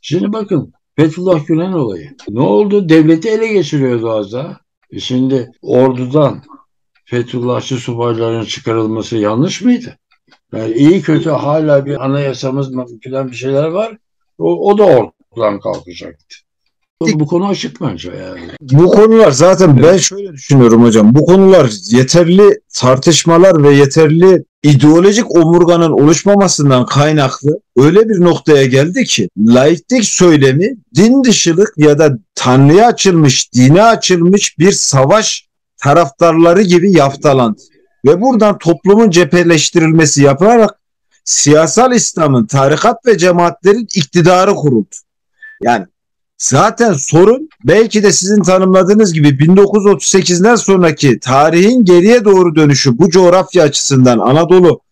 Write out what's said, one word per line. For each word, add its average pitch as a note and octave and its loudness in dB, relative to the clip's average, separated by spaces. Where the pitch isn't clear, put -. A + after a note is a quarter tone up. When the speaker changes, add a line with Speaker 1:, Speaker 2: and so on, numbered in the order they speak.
Speaker 1:
Şimdi G3 -6
bakın G3+ -8
Fethullah D#3+ -2
Gülen E3+ -6
olayı. A#2+ -8
Ne G#2+ -8
oldu? G3+ -2
Devleti D#3+ 0
ele A3 -4
geçiriyordu C3+ -4
az G#2+ -8
daha. D#3 -14
E G2 -16
şimdi B2+ -6
ordudan B2+ -2
Fethullahçı B2 -8
subayların A#2 -8
çıkarılması A2 -8
yanlış A2 -4
mıydı? A#3+ -4
Yani A2 -8
iyi D3+ 2
kötü D#3 -4
hala C#3+ -2
bir C#3 -10
anayasamız C3+ -6
falan C3 -10
bir A#2+ -18
şeyler C3+ -4
var. G#3+ -8
O, E3+ -4
o G#3 0
da G#3 2
ortadan G#2+ -2
kalkacaktı. F2 -16
Bu, D#3 -4
bu D3+ -2
konu F3 -4
açık - -8
bence F2+ -12
yani. - -18
Speaker 2:
Bu D3+ 2
konular A3 4
zaten F3 2
Speaker 1:
Evet. C3 4
Speaker 2:
ben F3 4
şöyle G3 -6
düşünüyorum B2 2
hocam. A2 4
Bu D3 2
konular F#3 4
yeterli E3+ 2
tartışmalar E3 2
ve C#3+ 4
yeterli D#3+ 2
ideolojik E3 2
omurganın E3+ 2
oluşmamasından D3 0
kaynaklı D3 -2
öyle E3+ 2
bir G3 -2
noktaya D3+ 2
geldi D#3 -2
ki - -4
laiklik C#3+ 0
söylemi E3 0
din A#3 2
dışılık F#3 0
ya D3 2
da D3 0
Tanrı'ya C#3 2
açılmış, E3+ 0
dine C3+ 2
açılmış G3 0
bir F3+ 2
savaş D3+ -2
taraftarları E3 0
gibi F3+ 0
yaftalandı. C3+ 0
Ve E3+ 2
buradan A3 0
toplumun G3 0
cepheleştirilmesi E3 0
yapılarak G3 2
siyasal D#3+ 0
İslam'ın, D3 -2
tarikat D3 -2
ve G#3+ 0
cemaatlerin F3 -2
iktidarı F3+ 0
kuruldu. B2+ -4
Yani A2 -2
zaten G#3+ -2
sorun G#3 0
belki G#3+ 0
de G3 2
sizin G3 -2
tanımladığınız F#3 2
gibi D3 0
bin E3 2
dokuz G3+ 2
yüz G3+ 2
otuz - -6
sekizden F3+ 0
sonraki E3 0
tarihin E3+ 0
geriye F#3+ 2
doğru F#3 0
dönüşü C#3+ 0
bu E3+ 2
coğrafya F3+ 2
açısından C3 0
Anadolu D#3+ 2